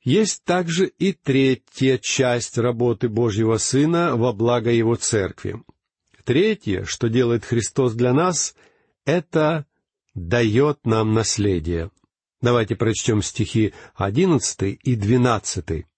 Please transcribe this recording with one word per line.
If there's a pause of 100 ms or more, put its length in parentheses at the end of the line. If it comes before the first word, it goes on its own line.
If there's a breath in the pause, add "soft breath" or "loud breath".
Есть
также
и
третья
часть
работы
Божьего
Сына
во
благо
Его
Церкви. (640)
Третье,
что
делает
Христос
для
нас, (480 soft breath)
это (500)
дает
нам
наследие. (480)
Давайте
прочтем
стихи (200 loud breath)
одиннадцатый
и
двенадцатый. (120)